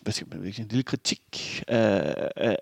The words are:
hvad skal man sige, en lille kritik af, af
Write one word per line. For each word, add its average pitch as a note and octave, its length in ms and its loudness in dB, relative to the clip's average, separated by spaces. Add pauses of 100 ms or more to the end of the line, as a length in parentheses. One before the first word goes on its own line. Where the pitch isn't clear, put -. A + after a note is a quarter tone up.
hvad - 120 -2
skal - 160 -6
man F#2 240 -8
sige, A#2 100 -8
en G#2+ 40 -8
lille A#2+ 160 0
kritik - 840 -4
af, G2+ 680 4
af G#2 260 2